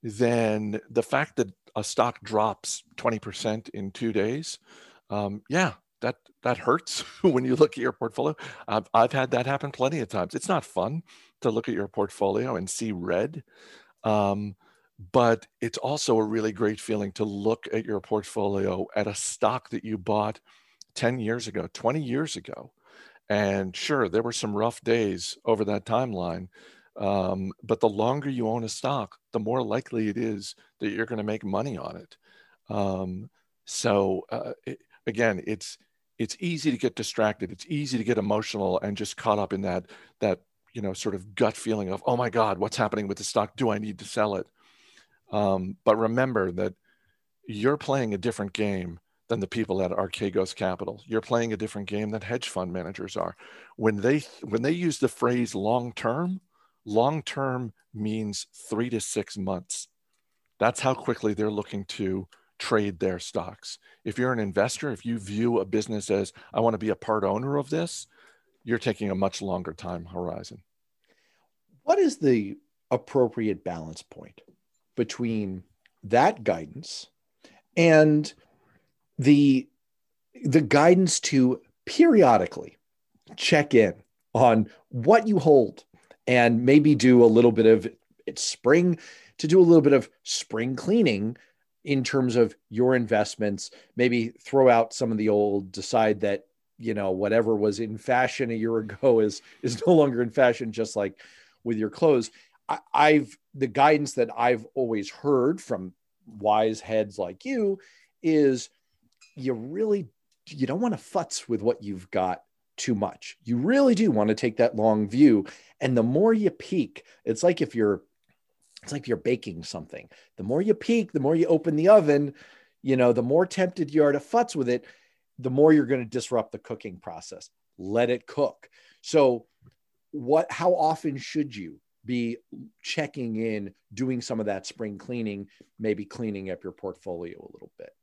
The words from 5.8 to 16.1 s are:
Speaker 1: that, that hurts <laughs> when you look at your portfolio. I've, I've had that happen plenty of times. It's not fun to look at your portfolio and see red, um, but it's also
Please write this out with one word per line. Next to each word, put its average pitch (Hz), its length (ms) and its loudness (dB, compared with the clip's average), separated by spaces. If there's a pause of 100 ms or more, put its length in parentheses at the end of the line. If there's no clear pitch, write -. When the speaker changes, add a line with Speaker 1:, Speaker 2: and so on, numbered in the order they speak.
Speaker 1:
that, 123 160 -4 (260)
that 117 160 0
hurts - 420 0
<laughs> - 220 -14
when 131 220 2
you 127 100 0
look 151 240 4
at 120 40 -6
your 123 100 -2
portfolio. 135 420 -4 (320)
I've, 107 260 -2
I've 117 200 6
had 131 180 0
that 123 160 0
happen 139 240 -4
plenty 135 300 -2
of 107 80 -6
times. 90 260 -4
It's - 140 -8
not 170 160 0
fun 127 400 -4 (380)
to 120 100 2
look 110 160 -2
at 110 80 -4
your 101 100 -4
portfolio 104 680 -2
and 90 120 -6
see 113 220 -6
red, 98 540 -4 (580)
um, 104 540 0 (540)
but 117 360 2 (140)
it's 117 180 -6
also 131 380 0